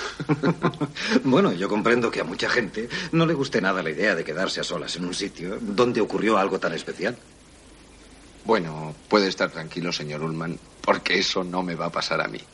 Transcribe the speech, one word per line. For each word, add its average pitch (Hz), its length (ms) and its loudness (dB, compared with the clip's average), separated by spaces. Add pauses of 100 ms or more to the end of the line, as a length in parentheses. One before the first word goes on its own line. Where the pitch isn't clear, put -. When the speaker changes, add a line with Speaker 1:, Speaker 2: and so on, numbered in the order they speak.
(300)
Speaker 1:
<laughs> - 920 0
Bueno, 131 280 6
yo 90 160 -2
comprendo 113 440 2
que 98 100 -2
a - 20 -2
mucha 92 260 -2
gente 110 380 0 (240)
no 165 140 4
le 160 80 2
guste 135 260 0
nada 92 240 2
la 80 60 -2
idea 92 260 2
de 82 80 0
quedarse 82 380 -2
a - 20 -4
solas 76 320 -4
en 90 100 -4
un 87 80 -4
sitio 95 460 -6
donde 117 400 2
ocurrió 101 380 2
algo 95 220 2
tan 82 140 -2
especial. 87 440 -4 (1300)
Speaker 2:
Bueno, 80 500 0 (140)
puede 104 180 6
estar 90 220 0
tranquilo, 82 420 -6
señor 76 320 -6
Ullman, 82 340 -4 (240)
porque 95 380 2
eso 95 240 0
no 90 200 -2
me 87 120 -4
va 82 120 -2
a 85 40 -4
pasar 80 300 0
a - 60 -2
mí. - 120 -10 (140)